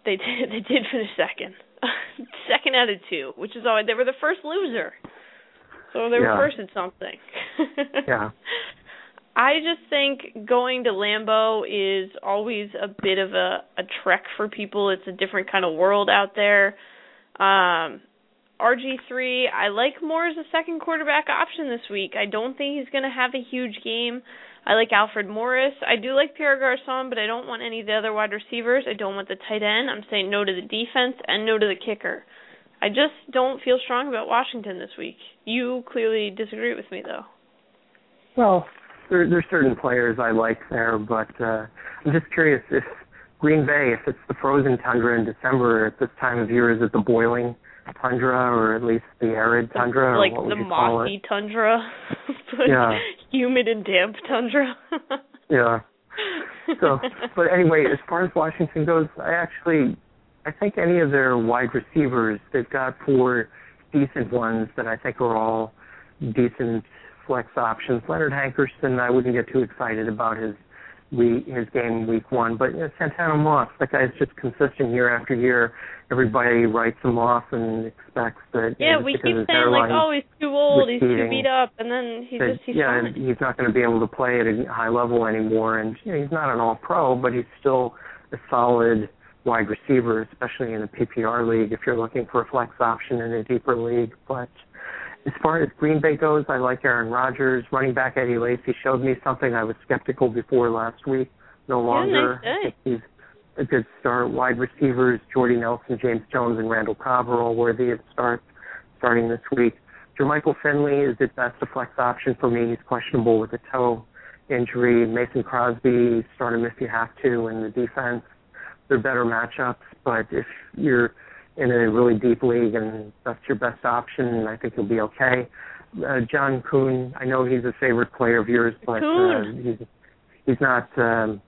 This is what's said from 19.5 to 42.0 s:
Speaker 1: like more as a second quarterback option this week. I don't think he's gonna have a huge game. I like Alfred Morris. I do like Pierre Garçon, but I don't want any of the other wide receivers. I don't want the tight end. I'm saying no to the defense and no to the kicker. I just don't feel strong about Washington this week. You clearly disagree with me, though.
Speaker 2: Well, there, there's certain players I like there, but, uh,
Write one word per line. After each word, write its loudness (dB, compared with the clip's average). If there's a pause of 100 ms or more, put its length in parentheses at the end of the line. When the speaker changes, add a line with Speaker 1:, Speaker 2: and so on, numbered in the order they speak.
Speaker 1:
like -2
more -2
as -6
a -12
second -4
quarterback -2
option -4
this -6 (100)
week. -6
I -2
don't -6
think -6
he's -10
gonna -4
have -2
a -6
huge -6
game. -6 (440)
I 2
like 2
Alfred 2
Morris. -2 (120)
I 2
do -4
like 0
Pierre 0
Garçon, -2
but -6
I -2
don't -6
want -10
any -8
of -10
the -2
other -2
wide -2
receivers. -2
I -4
don't -6
want -8
the -6 (140)
tight -2
end. 0
I'm -10
saying -2
no 0
to -2
the -6
defense -4
and -2
no 0
to 2
the -2
kicker. -8 (580)
I 0
just 0 (180)
don't 0
feel 2
strong -4
about -6
Washington -2
this -14
week. -14 (260)
You -4
clearly -2
disagree -6
with -10
me, -12
though. -12 (1120)
Speaker 2:
Well, 4 (440)
there, 4
there's 2
certain 4
players 0
I 2
like 2 (100)
there, 0
but, -2 (100)
uh, -2 (380)